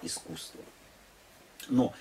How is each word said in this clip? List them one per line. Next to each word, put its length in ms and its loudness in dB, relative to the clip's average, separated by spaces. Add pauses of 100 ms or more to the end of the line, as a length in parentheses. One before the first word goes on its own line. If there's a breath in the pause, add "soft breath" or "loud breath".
искусство. 580 -8 (1080)
Но 320 6